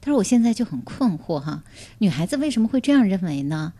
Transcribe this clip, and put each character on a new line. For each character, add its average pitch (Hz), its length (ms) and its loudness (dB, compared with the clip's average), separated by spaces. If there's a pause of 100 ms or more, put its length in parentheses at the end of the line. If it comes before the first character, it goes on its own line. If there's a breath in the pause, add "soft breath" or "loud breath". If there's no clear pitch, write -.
她 - 80 -6
说 285 100 2
，“我 196 40 2
现 240 180 4
在 233 120 2
就 240 120 -2
很 - 160 -6
困 220 360 -2
惑 156 220 -4
哈， 147 240 -8 (360 loud breath)
女 202 100 4
孩 160 160 -2
子 285 120 -4
为 294 120 -2
什 226 120 0
么 220 60 2
会 254 140 0
这 285 100 2
样 269 160 6
认 190 140 0
为 147 220 -4
呢？ 156 360 -4